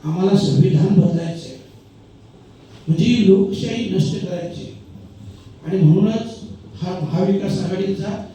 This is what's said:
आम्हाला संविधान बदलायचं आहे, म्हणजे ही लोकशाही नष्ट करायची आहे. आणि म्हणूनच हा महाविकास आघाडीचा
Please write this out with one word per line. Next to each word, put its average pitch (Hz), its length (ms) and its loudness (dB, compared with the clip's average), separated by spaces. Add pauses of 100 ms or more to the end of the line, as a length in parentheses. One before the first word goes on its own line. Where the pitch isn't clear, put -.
आम्हाला 185 340 2
संविधान 143 480 2
बदलायचं - 640 2
आहे, - 140 -18 (1300)
म्हणजे 160 160 0
ही 240 240 4
लोकशाही 196 640 2
नष्ट 185 360 -2
करायची 170 360 -8
आहे. - 220 -18 (840)
आणि 185 140 -2
म्हणूनच 208 580 2 (440)
हा 185 200 -6
महाविकास 196 560 -2
आघाडीचा 196 760 -6